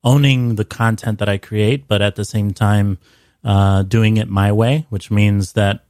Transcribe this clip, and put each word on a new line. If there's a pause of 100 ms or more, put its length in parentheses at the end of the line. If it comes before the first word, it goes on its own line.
owning
the
content
that
I
create,
but
at
the
same
time, (460)
uh,
doing
it
my
way,
which
means
that